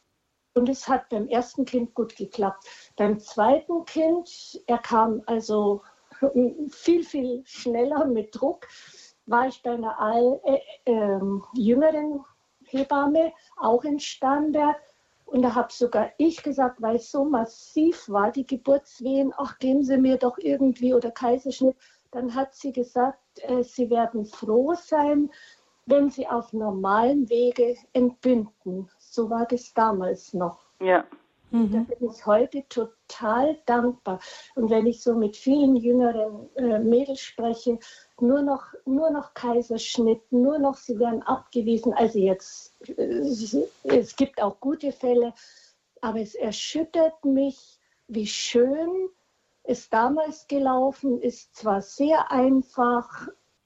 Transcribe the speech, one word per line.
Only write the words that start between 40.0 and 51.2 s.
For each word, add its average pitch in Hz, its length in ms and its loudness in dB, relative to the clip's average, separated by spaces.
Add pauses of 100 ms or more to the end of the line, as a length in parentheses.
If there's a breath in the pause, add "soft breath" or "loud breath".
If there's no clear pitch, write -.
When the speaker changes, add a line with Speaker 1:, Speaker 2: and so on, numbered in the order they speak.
Speaker 1:
nur 262 280 4
noch, 269 160 2
sie 220 240 -6
werden 240 240 0
abgewiesen. 233 680 -2
Also 226 260 2
jetzt, - 540 -2 (240)
äh, 349 260 -2 (600)
es 262 340 2
gibt 269 240 -2
auch 202 180 -4
gute 277 320 -4
Fälle, 240 420 0 (680 soft breath)
aber 220 180 -4
es 208 160 -10
erschüttert 320 880 -2
mich, 269 540 -2 (280)
wie 214 200 -6
schön 330 840 0 (540)
es - 260 -6
damals 294 580 -2
gelaufen 262 760 0